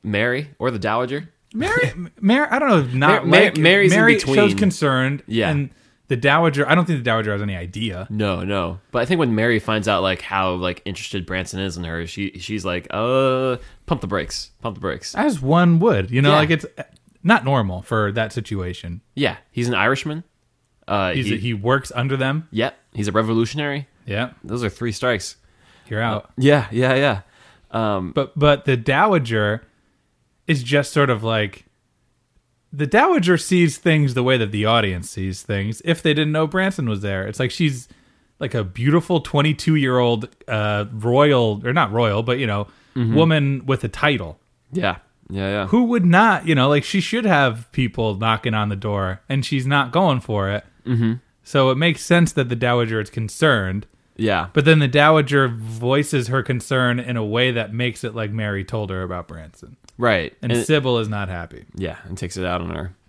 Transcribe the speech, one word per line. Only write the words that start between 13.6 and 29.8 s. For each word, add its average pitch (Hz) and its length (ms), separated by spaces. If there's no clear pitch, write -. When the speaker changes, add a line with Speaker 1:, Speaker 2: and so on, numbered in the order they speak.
Speaker 1:
pump 160 160
the 104 60
brakes. - 440
Pump 110 140
the - 60
brakes." - 340
Speaker 2:
As 220 260
one 165 380
would, 117 320
you 127 100
know, 143 100
Speaker 1:
Yeah. 151 40
Speaker 2:
like, 151 160
it's 160 140
not 175 220
normal 104 360
for 107 300
that 110 220
situation. 90 680
Speaker 1:
Yeah. 131 220
He's 120 160
an 123 60
Irishman. 135 500
Uh, 95 260
Speaker 2:
He's 123 140
Speaker 1:
he 110 80
Speaker 2:
a, - 20
he 113 160
works 120 420
under 131 220
them. 139 340
Speaker 1:
Yep. 110 260
He's 104 140
a 101 60
revolutionary. 117 720
Speaker 2:
Yeah. 117 260
Speaker 1:
Those 120 220
are 101 40
three 117 220
strikes. 113 460
Speaker 2:
You're 107 140
out. 110 240
Speaker 1:
Uh, - 20
yeah, 135 340
yeah, 127 240
yeah. 131 260
Um, 104 440
Speaker 2:
But, 139 240
but 143 280
the 131 100
Dowager 120 840